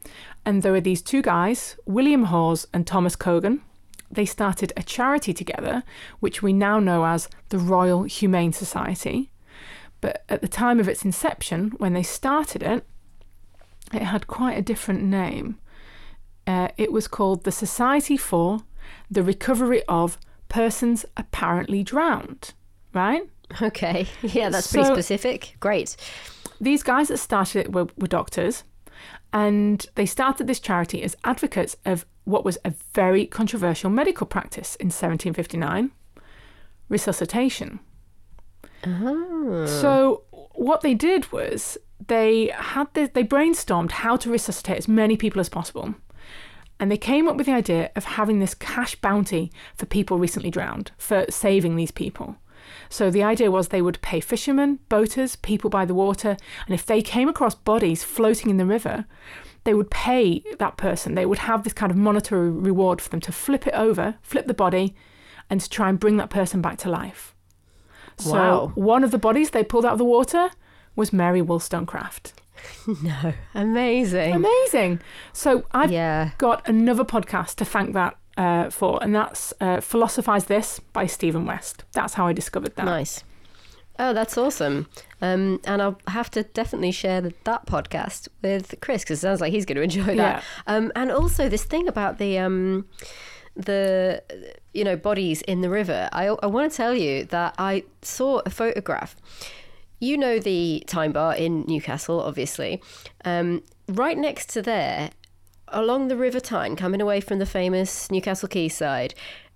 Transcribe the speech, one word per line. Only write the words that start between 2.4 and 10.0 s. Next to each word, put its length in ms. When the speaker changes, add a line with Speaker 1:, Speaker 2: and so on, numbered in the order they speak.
Speaker 1:
and 140
Thomas 300
Cogan. 440
They 160
started 500
a 60
charity 520
together, 480
which 200
we 120
now 260
know 260
as 240
the 100
Royal 460
Humane 480
Society. 800